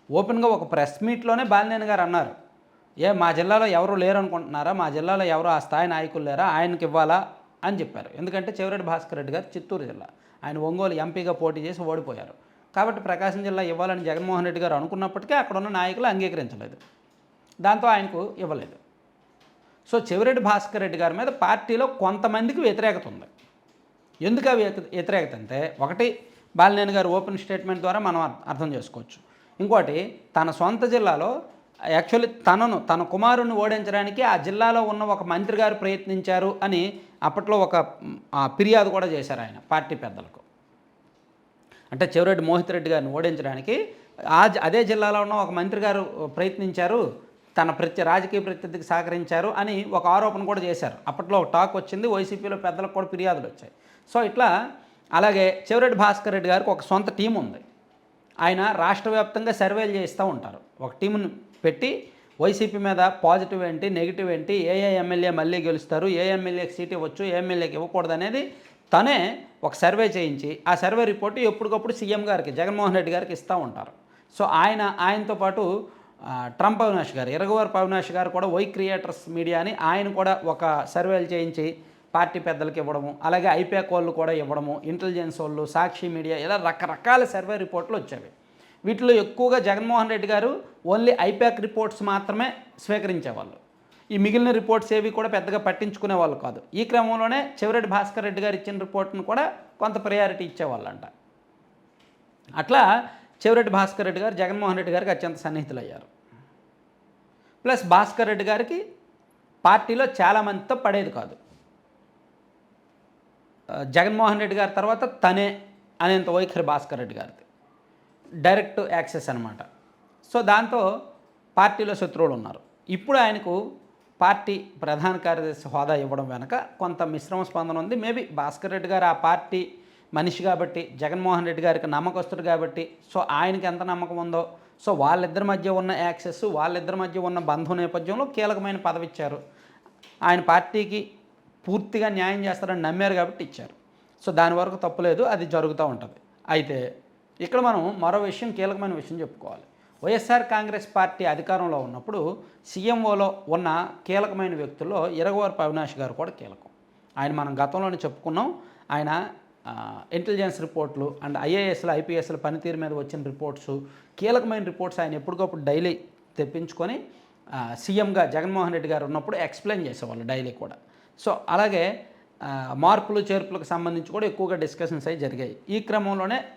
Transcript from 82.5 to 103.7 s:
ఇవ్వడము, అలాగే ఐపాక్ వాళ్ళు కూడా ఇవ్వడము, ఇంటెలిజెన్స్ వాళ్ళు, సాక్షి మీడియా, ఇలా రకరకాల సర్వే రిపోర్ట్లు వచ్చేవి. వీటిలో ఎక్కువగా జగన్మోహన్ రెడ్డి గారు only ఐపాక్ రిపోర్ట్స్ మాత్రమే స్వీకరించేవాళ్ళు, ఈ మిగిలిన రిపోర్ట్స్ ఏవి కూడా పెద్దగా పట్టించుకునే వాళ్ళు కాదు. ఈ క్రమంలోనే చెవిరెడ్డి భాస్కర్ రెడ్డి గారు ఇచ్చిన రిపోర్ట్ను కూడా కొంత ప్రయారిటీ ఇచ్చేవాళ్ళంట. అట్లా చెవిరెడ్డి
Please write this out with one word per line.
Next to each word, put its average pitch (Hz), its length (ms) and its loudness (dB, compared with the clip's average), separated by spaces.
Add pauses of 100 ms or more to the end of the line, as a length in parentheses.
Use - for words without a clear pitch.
ఇవ్వడము, 143 440 -6
అలాగే 175 240 2
ఐపాక్ 185 460 2
వాళ్ళు 170 180 2
కూడా 160 200 0
ఇవ్వడము, 147 520 -4
ఇంటెలిజెన్స్ 175 580 -4
వాళ్ళు, 151 240 -4
సాక్షి 175 420 0
మీడియా, 160 300 -4
ఇలా 175 300 -2
రకరకాల 180 560 2
సర్వే 202 340 -2
రిపోర్ట్లు 185 400 -4
వచ్చేవి. - 320 -10 (560)
వీటిలో 240 280 6
ఎక్కువగా 247 460 4
జగన్మోహన్ 220 500 2
రెడ్డి 208 180 -2
గారు 214 360 0 (240)
only 233 340 6
ఐపాక్ 202 400 2
రిపోర్ట్స్ 214 420 -4
మాత్రమే 202 500 -2 (260)
స్వీకరించేవాళ్ళు, 143 720 -4 (580)
ఈ 202 60 0
మిగిలిన 226 340 6
రిపోర్ట్స్ 220 420 2
ఏవి 214 160 2
కూడా 220 200 -2
పెద్దగా 202 280 0
పట్టించుకునే 202 560 -4
వాళ్ళు 165 220 2
కాదు. 123 260 -10 (120)
ఈ 208 100 -2
క్రమంలోనే 233 680 0 (100)
చెవిరెడ్డి 220 280 0
భాస్కర్ 202 320 -2
రెడ్డి 196 180 -4
గారు 208 140 -2
ఇచ్చిన 202 240 -10
రిపోర్ట్ను 190 440 -6
కూడా 262 300 0 (260)
కొంత 208 260 -2
ప్రయారిటీ 196 400 0
ఇచ్చేవాళ్ళంట. 110 560 -8 (1500)
అట్లా 233 540 6 (360)
చెవిరెడ్డి 226 280 6